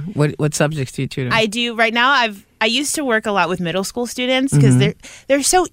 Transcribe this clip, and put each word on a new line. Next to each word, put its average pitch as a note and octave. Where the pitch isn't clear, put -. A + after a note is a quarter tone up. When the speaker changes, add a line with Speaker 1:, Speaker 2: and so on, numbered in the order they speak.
Speaker 1:
What, D3
what D3+
subjects D3
do C#3
you B2+
tutor? B2+
Speaker 2:
I A3
do, A#3
right A3+
now A#3+
I've, A#3
I A3
used B3+
to D#4
work A3
a G#3+
lot F3+
with F3+
middle F3+
school A#3+
students C4
'cause C#3+
Speaker 1:
Mm-hmm. B2+
Speaker 2:
they're, -
they're C#4
so F4+